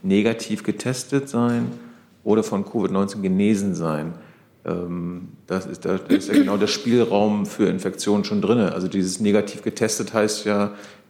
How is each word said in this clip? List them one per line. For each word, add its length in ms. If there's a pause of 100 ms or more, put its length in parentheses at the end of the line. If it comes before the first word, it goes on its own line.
negativ 600
getestet 640
sein 420 (540)
oder 180
von 220
covid 260
neunzehn 320
genesen 540
sein. 380 (500)
Ähm, 640 (180)
das 200
ist, 180
da 100
ist 340
ja 60
genau 220
der 100
Spielraum 800
für 220
Infektionen 560
schon 180
drinne. 300
Also 160
dieses 320
negativ 420
getestet 500
heißt 320
ja 300 (360)